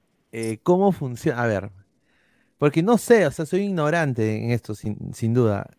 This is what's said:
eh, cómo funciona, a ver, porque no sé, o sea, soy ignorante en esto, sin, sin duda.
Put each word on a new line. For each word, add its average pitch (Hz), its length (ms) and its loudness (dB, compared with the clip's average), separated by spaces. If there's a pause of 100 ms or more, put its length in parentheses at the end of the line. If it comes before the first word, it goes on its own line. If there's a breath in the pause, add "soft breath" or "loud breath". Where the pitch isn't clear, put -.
(320)
eh, 113 320 -6
cómo 185 300 4
funciona, 123 500 -4
a 117 40 2
ver, 101 240 -2 (840)
porque 147 260 2
no 226 140 4
sé, 220 300 4
o 139 40 0
sea, 165 140 -8
soy 185 180 -2
ignorante 151 760 0
en 113 140 -4
esto, 113 240 -4
sin, 92 380 -10
sin 117 200 -2
duda. 107 460 0